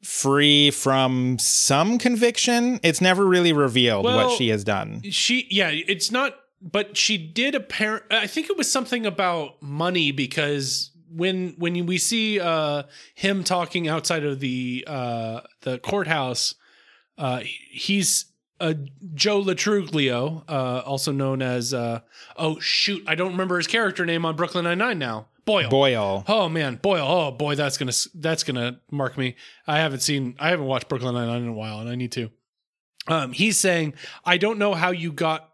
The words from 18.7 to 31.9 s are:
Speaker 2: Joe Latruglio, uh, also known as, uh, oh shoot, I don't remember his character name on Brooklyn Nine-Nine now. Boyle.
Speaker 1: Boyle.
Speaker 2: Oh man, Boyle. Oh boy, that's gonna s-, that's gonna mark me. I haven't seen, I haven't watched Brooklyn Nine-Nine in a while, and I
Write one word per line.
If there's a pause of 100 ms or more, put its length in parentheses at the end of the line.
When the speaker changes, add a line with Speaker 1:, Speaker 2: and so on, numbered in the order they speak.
Speaker 2:
Joe
Latruglio,
uh,
also
known
as,
uh, (360)
oh
shoot,
I
don't
remember
his
character
name
on
Brooklyn
Nine-Nine
now. (180)
Boyle.
Speaker 1:
Boyle.
Speaker 2:
Oh
man,
Boyle.
Oh
boy,
that's
gonna
s-,
that's
gonna (100)
mark
me. (300)
I
haven't
seen,
I
haven't
watched
Brooklyn
Nine-Nine
in
a
while,
and
I